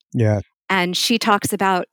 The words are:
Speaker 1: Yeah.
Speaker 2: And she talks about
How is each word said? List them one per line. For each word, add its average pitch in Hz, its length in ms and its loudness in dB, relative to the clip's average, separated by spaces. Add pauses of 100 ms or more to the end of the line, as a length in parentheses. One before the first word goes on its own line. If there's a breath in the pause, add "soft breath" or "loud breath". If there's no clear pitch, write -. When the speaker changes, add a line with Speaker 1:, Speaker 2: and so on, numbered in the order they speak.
(120)
Speaker 1:
Yeah. 107 280 2 (280)
Speaker 2:
And 180 280 0
she 226 220 0
talks 202 360 0
about 190 380 0